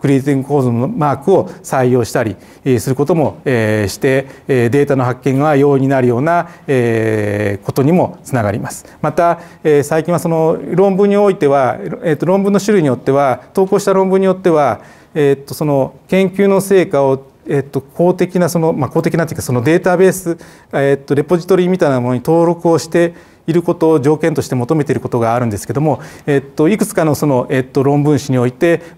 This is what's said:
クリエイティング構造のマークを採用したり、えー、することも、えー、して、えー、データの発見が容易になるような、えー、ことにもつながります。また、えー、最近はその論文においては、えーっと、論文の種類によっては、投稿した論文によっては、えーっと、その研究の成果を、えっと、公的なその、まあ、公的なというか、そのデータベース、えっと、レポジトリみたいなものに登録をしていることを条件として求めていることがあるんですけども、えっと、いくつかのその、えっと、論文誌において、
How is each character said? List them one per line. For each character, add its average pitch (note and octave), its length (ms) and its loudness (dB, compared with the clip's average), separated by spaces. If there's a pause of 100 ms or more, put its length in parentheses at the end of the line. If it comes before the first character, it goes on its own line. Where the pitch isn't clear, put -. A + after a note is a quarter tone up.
ク C#3+ 60 0
リ C#3 60 4
エ - 40 2
イ B2+ 40 0
テ C#3+ 100 -2
ィ C3+ 40 2
ン C3 60 -2
グ C3+ 60 -10
構 C#3+ 120 0
造 B2+ 120 0
の A#2+ 160 -2
マ D3+ 240 -2
ー B2+ 60 -2
ク G3 140 0
を D#3+ 160 2 (140)
採 B2+ 300 0
用 B2 120 2
し - 80 -8
た C3+ 100 -2
り、 G#2 140 -4 (300)
え C3 80 2
ー、 A#2 60 0
す C#3 100 -6
る B2 60 -2
こ D3 100 -2
と - 80 0
も、 C3+ 320 -2
え G#2+ 400 0
ー、 - 20 -4
し - 80 -8
て、 C3+ 300 0 (200)
え B2 200 2
ー、 - 20 0
デ C#3+ 160 2
ー C#3 40 -2
タ C#3+ 80 2
の C3 80 0
発 B2 180 -4
見 C3+ 160 0
が D3+ 180 2
容 C#3 200 4
易 C3 60 0
に C3+ 60 0
な C#3 140 2
る B2 40 2
よ A#2+ 120 2
う C3 40 -2
な、 E3+ 260 0 (180)
え A2 960 -2
ー、 - 20 -20
こ - 80 -6
と C#3 100 0
に C#3+ 100 2
も D#3+ 320 0
つ - 100 -8
な A#2 80 0
が G2+ 100 -2
り G#2+ 60 -6
ま - 140 -10
す。 - 120 -18 (160)
ま D3+ 120 -4
た、 E3+ 280 0 (220)
え D3+ 180 4
ー、 - 40 -4
最 D#3+ 200 -2
近 E3+ 80 -2
は E3 60 0
そ F3 100 -4
の D#3+ 300 0 (160)
論 F#3+ 220 2
文 G3+ 120 2
に G3+ 80 2
お G3+ 140 4
い F3+ 60 -2
て D3 100 0
は、 C3+ 320 2 (240)
え E3 100 0
ー - 20 2
っ - 40 -2
と、 D3+ 80 -2
論 G3 160 2
文 G3 100 0
の G3 80 2
種 G#3 140 0
類 F#3 80 2
に D3 60 2
よ A#2+ 80 0
っ - 20 -14
て - 120 -2
は、 C3+ 300 0 (140)
投 F#3+ 120 2
稿 G3 120 0
し - 80 -2
た F#3+ 80 2
論 F#3+ 160 2
文 F#3+ 100 2
に F#3+ 60 0
よ F#3 80 2
っ F#3 40 -6
て F#3 120 0
は、 C#3 320 0 (320)
え C#3+ 180 2
ー C#3 40 2
っ - 20 -18
と、 C#3 160 -14
そ D#3+ 100 -6
の C#3 300 0 (140)
研 F#3+ 200 2
究 G3 180 0
の G3 140 2
成 G3 240 2
果 C#3 200 0
を、 C3+ 180 0 (260)
え C#3+ 120 0
っ - 20 -8
と、 C#3 180 -6
公 F3 320 0
的 F3+ 260 -2
な E3+ 120 2
そ E3+ 80 -2
の、 D#3+ 160 0
ま E3 140 -2
あ、 - 20 -8
公 E3 100 0
的 D#3+ 160 -2
な E3 100 0
と - 60 -12
い - 20 -10
う - 20 -8
か、 - 60 -8
そ C3+ 120 -4
の A#2+ 80 0
デ D#3+ 160 2
ー F3 40 0
タ F3+ 140 2
ベ F#3 140 4
ー - 20 -4
ス、 E3+ 240 -6 (380)
え C#3 260 2
っ - 40 -20
と、 D3 100 -2
レ D3 100 0
ポ F3+ 140 0
ジ E3 80 -8
ト F#3+ 100 2
リ F3+ 120 0
み F#3 100 0
た E3 80 2
い C#3+ 40 2
な B2+ 120 0
も B2 80 -2
の B2+ 60 0
に A#2+ 60 -4
登 E3 240 2
録 E3+ 220 0
を E3 100 4
し - 80 -6
て E3+ 280 0 (320)
い E3 60 -2
る E3+ 100 2
こ E3+ 120 -2
と D#3+ 160 2
を D#3 100 4
条 D3 160 2
件 D#3 160 -2
と C3 80 -2
し - 80 -8
て - 60 -4
求 B2 200 -2
め D3 100 0
て C3+ 80 -4
い - 20 0
る A#2 80 -4
こ A#2 80 -10
と B2 80 -2
が A2+ 160 0
あ B2 40 0
る B2 60 0
ん A2+ 60 -2
で G2+ 80 -6
す - 80 -12
け A#2 80 -8
ど C#3 80 -2
も、 C#3+ 180 0 (240)
え C#3+ 140 0
っ - 20 2
と、 D3+ 300 0
い G#3+ 80 0
く G#3 80 -2
つ - 80 -12
か E3 100 0
の D3 100 2
そ D#3 120 -2
の、 C3 240 0
え C3+ 80 0
っ B2+ 60 -2
と、 C3+ 180 -2
論 C#3+ 200 2
文 D3 160 2
誌 C3+ 140 -6
に B2+ 60 0
お B2 80 0
い B2 60 -2
て、 E3+ 280 0 (180)